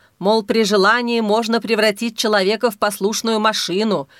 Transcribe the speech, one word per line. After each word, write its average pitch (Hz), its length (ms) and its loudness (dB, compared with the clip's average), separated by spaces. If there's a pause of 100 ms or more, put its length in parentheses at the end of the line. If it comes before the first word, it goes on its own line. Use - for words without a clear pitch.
(200)
Мол, 214 240 2
при 220 200 0
желании 220 560 2
можно 220 400 0
превратить 220 560 0
человека 214 540 0
в - 80 -6
послушную 214 640 -2
машину. 208 680 0 (120)